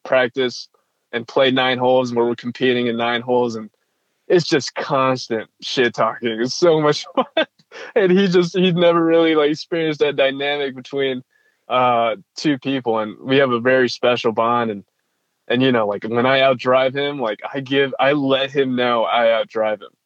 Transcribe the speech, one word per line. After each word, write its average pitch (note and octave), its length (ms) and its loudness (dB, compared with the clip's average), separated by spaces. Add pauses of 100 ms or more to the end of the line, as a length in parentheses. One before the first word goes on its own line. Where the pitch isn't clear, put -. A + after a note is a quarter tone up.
practice B2+ 640 -2 (420)
and A#2+ 160 -6
play C3+ 240 2
nine B2+ 280 0
holes, B2+ 320 2
and A#2+ 80 -2
we're A#2+ 180 0
competing B2 500 -2
in A#2 100 -2
nine A#2 260 -2
holes, B2 340 -2
and G#2+ 140 -14 (580)
it's F3 180 2
just - 300 -2
constant C3 720 -2 (100)
shit A#2+ 340 -2
talking. A2+ 460 -2
It's B2+ 140 -2
so D#3+ 260 4
much D3+ 300 0
<laughs> - 60 -20
fun. C#4 300 -2 (500)
And F#3+ 160 4
he G3 160 4
just, F3 280 2
he'd F3+ 200 2
never E3+ 280 4
really, E3 300 4
like, D3+ 160 2
experienced D#3+ 500 -4
that D3 140 2
dynamic C#3 600 -2
between, C3 480 -4 (440)
uh, A#2 480 2 (200)
two D3 220 -2
people, B2 400 -4
and G#2+ 200 -6
we C3 200 0
have C3+ 120 2
a A#2 100 0
very B2+ 280 2
special A#2+ 440 0
bond. A#2 380 0
And, G2+ 140 -10 (640)
and, B2 140 0
you C3 100 4
know, A2+ 140 2
like, G2+ 180 -4
when A#2+ 220 -2
I C3+ 140 2
outdrive C3 540 2
him, C#3+ 240 -6
like, A2 220 -4 (140)
I C#3 60 -8
give, C#3 380 0
I C3+ 140 2
let C3+ 380 0
him C3+ 260 -2
know A#2+ 280 0
I A2+ 240 0
outdrive G#2+ 520 -2
him - 120 -20 (140)